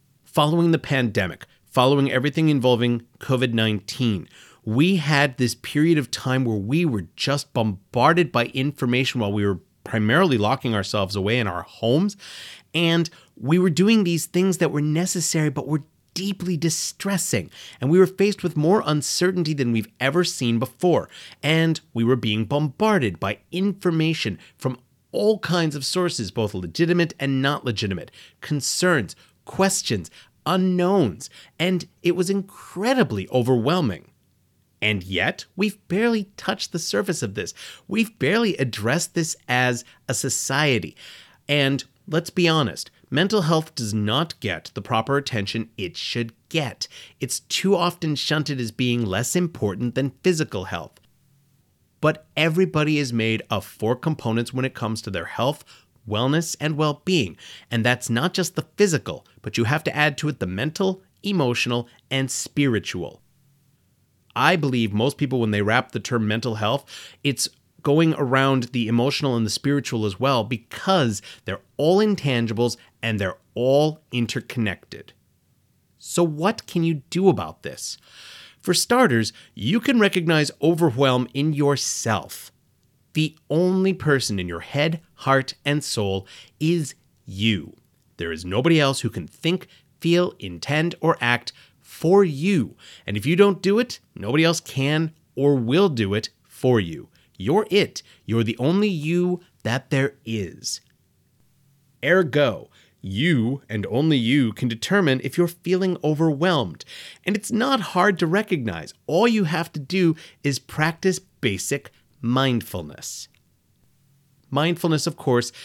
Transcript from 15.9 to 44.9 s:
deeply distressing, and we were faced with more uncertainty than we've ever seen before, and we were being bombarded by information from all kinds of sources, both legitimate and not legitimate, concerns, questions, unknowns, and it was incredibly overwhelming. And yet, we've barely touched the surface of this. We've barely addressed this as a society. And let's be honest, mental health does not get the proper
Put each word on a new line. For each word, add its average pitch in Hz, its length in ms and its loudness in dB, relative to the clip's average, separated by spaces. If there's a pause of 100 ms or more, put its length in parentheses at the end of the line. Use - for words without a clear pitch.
deeply 185 440 -4
distressing, 156 920 -2 (300)
and 127 100 0
we 170 80 6
were 185 100 8
faced 196 360 0
with 170 140 -2
more 165 280 4
uncertainty 156 680 0
than 131 180 0
we've 110 160 0 (140)
ever 151 240 0
seen 117 340 0
before, 113 480 0 (340)
and 160 380 2 (140)
we 117 100 0
were 123 140 4
being 110 260 0
bombarded 143 800 0
by 101 160 -4 (160)
information 165 840 0 (200)
from 127 200 -4 (360)
all 208 260 2
kinds 160 360 0
of 139 100 -8
sources, 165 440 -2
both 107 240 -2
legitimate 160 640 0
and 135 220 -2
not 139 220 0
legitimate, 101 480 -4 (300)
concerns, 147 720 0 (300)
questions, 185 640 -2 (340)
unknowns, 180 840 2 (280)
and 175 300 -2 (160)
it 170 120 2
was 175 140 0
incredibly 196 1000 -2
overwhelming. 123 840 2 (680)
And 107 220 0
yet, 95 440 -2 (100)
we've 196 320 -4
barely 214 380 0 (120)
touched - 340 -6
the 175 60 -4
surface 190 460 -2
of 101 100 -6
this. 95 200 -8 (340)
We've 214 320 -2
barely 196 380 0
addressed 123 580 -2
this 165 200 -2 (120)
as 123 360 0 (240)
a - 60 0
society. 135 840 -2 (520)
And 139 360 2 (240)
let's 165 220 -2
be 175 180 2
honest, 156 440 0 (180)
mental 190 340 2
health 160 300 0
does 107 200 -4
not 113 460 -2
get 87 360 -6
the 95 80 -8
proper 123 340 0